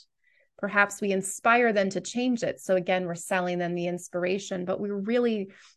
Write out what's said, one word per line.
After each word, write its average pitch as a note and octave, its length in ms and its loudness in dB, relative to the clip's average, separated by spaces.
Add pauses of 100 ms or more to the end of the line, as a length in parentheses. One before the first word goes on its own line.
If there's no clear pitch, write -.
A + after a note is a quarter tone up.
(580)
Perhaps G3+ 420 2
we G3+ 100 0
inspire A#3 600 2
them G3 180 2
to F#3 100 -4
change A#3+ 440 -2
it. - 160 -4
So F#3+ 160 2
again, F#3 300 0
we're E3+ 100 -4
selling F3+ 420 -2
them F3 160 0
the F3 140 -2
inspiration, F3+ 800 -4
but F#3+ 120 -2
we G#3 120 -4
really, G#3 600 0 (260)